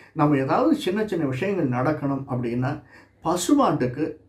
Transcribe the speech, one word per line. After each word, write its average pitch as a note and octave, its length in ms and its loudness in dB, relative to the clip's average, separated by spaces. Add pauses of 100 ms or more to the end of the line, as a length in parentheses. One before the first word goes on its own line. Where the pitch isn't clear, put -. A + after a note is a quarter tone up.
(120)
நம்ம D3 240 2
ஏதாவது F3+ 400 2
சின்ன G3+ 300 0
சின்ன E3+ 180 -2
விஷயங்கள் E3 440 0
நடக்கணும் C3+ 640 -2
அப்படின்னா, B2 520 -2 (420)
பசுமாட்டுக்கு E3 880 0 (140)